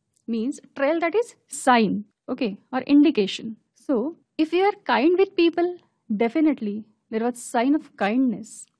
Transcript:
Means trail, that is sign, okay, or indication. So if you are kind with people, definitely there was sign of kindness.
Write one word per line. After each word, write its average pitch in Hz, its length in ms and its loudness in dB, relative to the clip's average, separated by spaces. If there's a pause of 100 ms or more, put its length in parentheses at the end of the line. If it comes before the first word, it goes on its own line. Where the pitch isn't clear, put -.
(260)
Means 226 340 -6 (160)
trail, 285 240 0
that 330 140 -2
is 466 200 -2 (120)
sign, 220 580 0 (240)
okay, 240 300 -6 (140)
or 254 100 -6
indication. 254 760 2 (180)
So 277 420 -4 (220)
if 311 140 -2
you 359 120 2
are 403 200 0
kind 302 340 2
with 381 180 0
people, 349 400 2 (480)
definitely 226 600 -2 (260)
there 220 140 -4
was 240 180 -6
sign 254 320 0
of - 220 -6
kindness. 220 720 -2 (140)